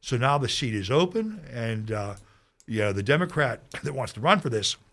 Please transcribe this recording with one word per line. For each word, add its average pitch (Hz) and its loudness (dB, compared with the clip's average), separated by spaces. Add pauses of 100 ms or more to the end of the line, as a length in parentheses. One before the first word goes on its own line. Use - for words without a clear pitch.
So - -2
now 139 4
the 127 0
seat 120 -2
is 98 -2
open, 185 0 (120)
and, 113 -4
uh, 101 -4 (500)
you 107 -2
know, 104 2
the 98 -2
Democrat 143 2 (220)
that 147 -4
wants 127 -4
to - -12
run 175 6
for 151 -2
this 110 0 (160)